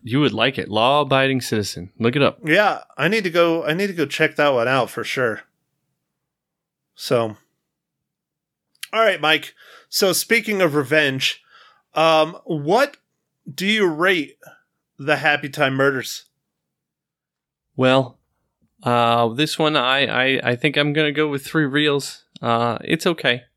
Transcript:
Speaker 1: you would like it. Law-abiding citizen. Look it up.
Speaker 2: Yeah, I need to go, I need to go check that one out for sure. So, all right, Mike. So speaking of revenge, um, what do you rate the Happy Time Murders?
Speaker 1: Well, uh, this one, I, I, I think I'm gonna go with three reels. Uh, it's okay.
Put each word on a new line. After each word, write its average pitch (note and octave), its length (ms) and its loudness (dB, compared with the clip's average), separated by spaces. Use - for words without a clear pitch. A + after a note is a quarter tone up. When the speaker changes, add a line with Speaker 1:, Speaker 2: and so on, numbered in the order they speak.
Speaker 1:
you A#2+ 180 -4
would C3+ 120 2
like A#2 240 -2
it. - 140 -6
Law-abiding C3+ 720 2
citizen. G2 560 -6
Look A#2+ 180 0
it C#3+ 60 2
up. - 200 0
Speaker 2:
Yeah, E3+ 420 2
I C#3+ 120 0
need G#3+ 160 0
to F3+ 60 -4
go, E3+ 340 2
I D3+ 100 -2
need G3 140 -2
to G3 40 -8
go E3 140 -2
check D3+ 300 -2
that D3 180 2
one A#2 120 0
out B2+ 220 0
for A2+ 160 -10
sure. A#2 380 -4
So, A2+ 420 -2
all A3 60 0
right, F#3+ 200 0
Mike. D3+ 340 0
So F#3+ 240 0
speaking A3 480 0
of D#3 120 2
revenge, C#3 680 0
um, D#3+ 500 2
what F#3 520 0
do E3+ 140 -8
you G#3 220 2
rate E3 500 0
the C#3+ 180 0
Happy C#3+ 340 -2
Time C3+ 240 -2
Murders? C3+ 500 -2
Speaker 1:
Well, C3 420 2
uh, A#2 520 2
this D3+ 240 -2
one, D#3 180 0
I, C3 300 2
I, B2+ 340 0
I B2 40 -2
think C#3 220 -2
I'm D3 160 0
gonna D3+ 180 0
go D3+ 160 0
with C#3 160 -6
three D#3 220 0
reels. C#3+ 580 -2
Uh, A#2 420 0
it's - 240 -2
okay. C3+ 360 0